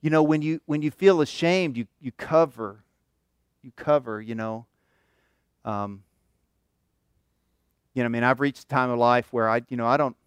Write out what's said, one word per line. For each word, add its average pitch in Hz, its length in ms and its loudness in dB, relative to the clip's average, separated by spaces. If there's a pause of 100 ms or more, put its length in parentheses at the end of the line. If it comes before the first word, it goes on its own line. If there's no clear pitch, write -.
You 151 100 0
know, 156 120 6
when 151 180 2
you, 156 240 -2
when 151 160 -4
you 151 100 -2
feel 185 300 4
ashamed, 170 540 0
you, 117 120 -6 (120)
you 131 120 -10
cover. 113 720 -2 (800)
You 127 120 -20
cover, 123 460 -2
you 113 140 -10
know. 110 300 -8 (1000)
Um, 101 380 -8 (1900)
you 127 100 -2
know, - 20 0
I 117 40 -2
mean, 117 140 -2
I've 123 160 2
reached 143 240 -4
a - 40 -20
time 127 240 -2
of 120 80 -2
life 120 340 2
where 113 160 0
I, 120 200 0
you 127 60 -8
know, 117 120 -2
I 131 100 4
don't 139 180 0 (120)